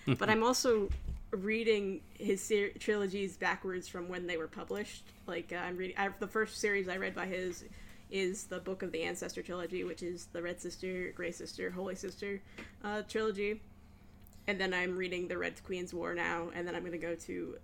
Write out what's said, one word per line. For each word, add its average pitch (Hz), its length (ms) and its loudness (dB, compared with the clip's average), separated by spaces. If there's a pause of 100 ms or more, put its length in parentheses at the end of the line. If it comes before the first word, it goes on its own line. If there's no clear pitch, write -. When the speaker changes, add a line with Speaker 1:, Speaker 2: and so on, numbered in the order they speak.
Speaker 1:
<laughs> 131 140 8
Speaker 2:
But - 100 6
I'm 220 140 8
also 233 460 6 (420)
reading 208 720 4 (180)
his 202 240 2
ser-, 202 340 4
trilogies 202 600 2
backwards 185 500 0
from 175 220 -6
when 180 180 -2
they 175 100 2
were 160 120 -2
published. - 540 -6 (240)
Like, 175 260 -4
uh, 175 60 0
I'm 180 180 -2
reading, 185 200 -2
I, 196 120 4 (100)
the 202 80 0
first 214 320 0
series 202 300 4
I 180 80 0
read 190 180 -2
by 185 100 0
his 185 380 -2 (480)
is 190 340 2
the 180 140 -4
Book 190 240 -4
of 180 80 -2
the 165 120 0
Ancestor 175 380 -2
trilogy, 180 440 -2
which 175 180 -6
is 175 300 -4
the 170 80 -4
Red 175 180 -2
Sister, 185 560 -4
Grey 175 160 -4
Sister, 180 400 -4
Holy 185 240 -2
Sister, 196 460 -4 (420)
uh, 208 200 0
trilogy. 208 580 2 (840)
And 202 140 2
then 190 140 4
I'm 180 240 2
reading 180 320 0
the 175 80 0
Red 170 260 -2
Queen's 180 300 -2
War 170 200 0
now, 170 400 2
and 175 140 -2
then 170 80 -2
I'm 170 80 -2
gonna 175 140 -2
go 165 180 -2
to 175 480 -4